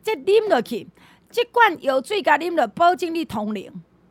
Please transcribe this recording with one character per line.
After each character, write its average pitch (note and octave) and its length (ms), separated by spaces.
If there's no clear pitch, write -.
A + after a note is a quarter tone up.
这 G#4+ 140
啉 G4 320
落 D4 140
去， F#3 260
即 - 220
罐 G#4+ 320
药 C4 180
水 G4+ 200
甲 D4 160
啉 E4+ 180
落， D4 120
保 E4+ 280
证 E4 180
你 E4 120
通 G#3+ 280
灵。 G3 160